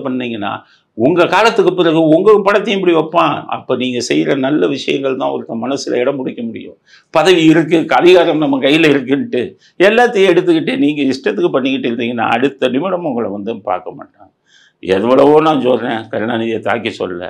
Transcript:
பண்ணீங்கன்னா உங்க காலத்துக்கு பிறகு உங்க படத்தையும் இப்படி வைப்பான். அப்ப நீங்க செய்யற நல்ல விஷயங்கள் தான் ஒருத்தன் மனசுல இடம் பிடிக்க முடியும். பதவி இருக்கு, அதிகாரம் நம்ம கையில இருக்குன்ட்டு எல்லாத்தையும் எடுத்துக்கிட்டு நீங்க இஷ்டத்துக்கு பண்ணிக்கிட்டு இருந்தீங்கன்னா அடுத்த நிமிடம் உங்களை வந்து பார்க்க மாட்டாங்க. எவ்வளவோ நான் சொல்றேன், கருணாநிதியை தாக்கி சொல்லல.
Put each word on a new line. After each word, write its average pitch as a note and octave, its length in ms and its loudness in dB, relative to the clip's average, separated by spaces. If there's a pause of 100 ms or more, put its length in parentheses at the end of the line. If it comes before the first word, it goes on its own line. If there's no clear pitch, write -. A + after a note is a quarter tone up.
பண்ணீங்கன்னா A#2+ 500 -6 (460)
உங்க D#3+ 280 4
காலத்துக்கு G3 480 2
பிறகு E3+ 340 2
உங்க E3+ 220 4 (160)
படத்தையும் G3+ 340 0
இப்படி F3 160 2
வைப்பான். D#3 400 0 (100)
அப்ப A#2+ 300 -6
நீங்க B2 320 -4
செய்யற D3+ 300 0
நல்ல C#3 300 0
விஷயங்கள் C#3 540 -4
தான் C#3 120 -4
ஒருத்தன் A#2 300 -8
மனசுல C3 360 -4
இடம் C3+ 180 0
பிடிக்க B2+ 260 -8
முடியும். A2 340 -14 (360)
பதவி E3 300 4
இருக்கு, D#3+ 440 4
அதிகாரம் E3 560 4
நம்ம C#3 160 -2
கையில D3+ 300 2
இருக்குன்ட்டு B2+ 520 0 (380)
எல்லாத்தையும் G3+ 520 2
எடுத்துக்கிட்டு E3 460 0
நீங்க C#3+ 260 0
இஷ்டத்துக்கு D3 480 -2
பண்ணிக்கிட்டு C3+ 380 -2
இருந்தீங்கன்னா A#2 400 -4
அடுத்த B2+ 400 0
நிமிடம் F3 360 -4
உங்களை A#2 240 -4
வந்து G#2 320 -8
பார்க்க F#2 380 -8
மாட்டாங்க. F#2+ 320 -20 (520)
எவ்வளவோ B2 580 4
நான் D#3 200 0
சொல்றேன், A#2+ 480 -2
கருணாநிதியை A2+ 500 -4
தாக்கி G#2 400 -4
சொல்லல. F2+ 300 -8